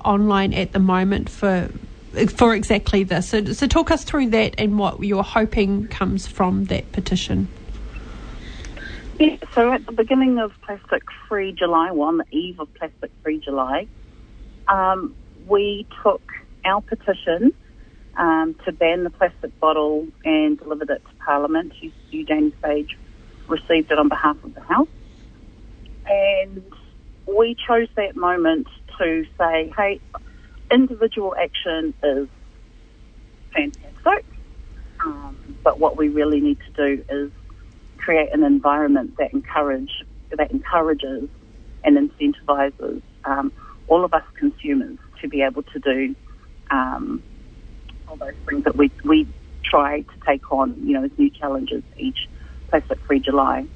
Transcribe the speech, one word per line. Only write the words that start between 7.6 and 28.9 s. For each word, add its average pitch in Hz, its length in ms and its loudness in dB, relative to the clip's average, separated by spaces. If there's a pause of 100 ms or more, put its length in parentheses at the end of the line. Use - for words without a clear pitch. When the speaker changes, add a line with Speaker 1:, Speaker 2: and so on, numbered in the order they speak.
Speaker 2:
Yeah, 311 180 4 (160)
so 240 200 4
at - 120 -2
the - 60 -12
beginning 247 480 2
of 208 140 -2 (120)
Plastic 196 380 -4 (260)
Free 196 220 -2
July, 170 400 2
well, 151 160 0
on 165 100 0
the 156 140 -2
eve 175 280 -4
of 151 140 -12
Plastic - 380 -12 (100)
Free 156 180 -4
July, 139 480 -4 (800)
um, 190 480 2 (320)
we 202 380 2 (180)
took 190 180 2 (440)
our 196 160 2
petition, 190 720 0 (640)
um, 160 480 2
to 185 80 -4
ban 170 320 2
the 170 60 -2
plastic - 500 -2
bottle 156 480 2 (160)
and 151 360 2
delivered 147 320 -6
it - 120 -4
to - 120 -20 (100)
Parliament. 151 560 0
You, 160 100 -14 (200)
you, 156 140 -6
James 151 280 0 (100)
Page, 147 320 -2 (520)
received 160 440 0
it 151 80 2
on 147 80 6
behalf 151 360 0
of - 100 -16
the - 80 -18
House. 254 260 2 (1200)
And 196 540 2 (640)
we 226 280 4 (120)
chose 233 280 4
that 202 200 -2
moment 180 520 2 (320)